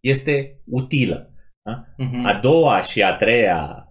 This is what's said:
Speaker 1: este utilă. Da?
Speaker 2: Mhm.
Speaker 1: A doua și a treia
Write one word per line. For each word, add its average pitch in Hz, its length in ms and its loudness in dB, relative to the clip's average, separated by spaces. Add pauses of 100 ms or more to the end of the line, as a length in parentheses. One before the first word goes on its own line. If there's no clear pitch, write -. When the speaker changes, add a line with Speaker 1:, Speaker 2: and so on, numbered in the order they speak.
Speaker 1:
este 135 640 -2
utilă. 127 680 -4 (300)
Da? 110 200 -10 (120)
Speaker 2:
Mhm. 123 280 -6
Speaker 1:
A - 140 0
doua 131 420 4
și - 220 -2
a 92 140 2
treia 101 760 0